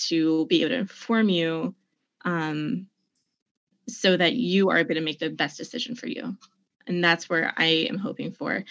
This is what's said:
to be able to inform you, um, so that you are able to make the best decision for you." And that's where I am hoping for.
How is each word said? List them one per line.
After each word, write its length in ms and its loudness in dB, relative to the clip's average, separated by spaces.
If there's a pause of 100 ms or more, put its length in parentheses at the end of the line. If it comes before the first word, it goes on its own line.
to 380 2
be 160 4
able 80 2
to 100 0
inform 480 0
you, 480 0 (480)
um, 640 -2 (1000)
so 260 2
that 200 4
you 340 4
are 80 4
able 160 2
to 80 -2
make 180 -6
the 100 -4
best 280 -4
decision 380 -8
for 120 -12
you." 300 -8 (500)
And 160 0
that's 260 2
where 280 0
I 320 2
am 80 -4
hoping 340 -6
for. 400 -6